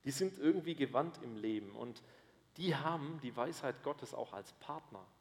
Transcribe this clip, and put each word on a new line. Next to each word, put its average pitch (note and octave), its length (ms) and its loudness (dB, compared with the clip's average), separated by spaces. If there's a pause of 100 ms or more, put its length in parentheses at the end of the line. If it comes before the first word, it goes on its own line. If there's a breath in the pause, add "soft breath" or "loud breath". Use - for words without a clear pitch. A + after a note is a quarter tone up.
Die C#3 80 0
sind F#3+ 260 0
irgendwie D#3+ 380 6
gewandt C#3 480 2
im A#2 140 -6
Leben G#2+ 380 0
und A#2+ 280 -6 (540 loud breath)
die E3 180 2
haben D#3 460 0
die A#2+ 140 -4
Weisheit C3 480 -2
Gottes C#3 300 -4
auch A#2 200 -4
als G2 200 -10
Partner. A#2+ 520 -10 (160)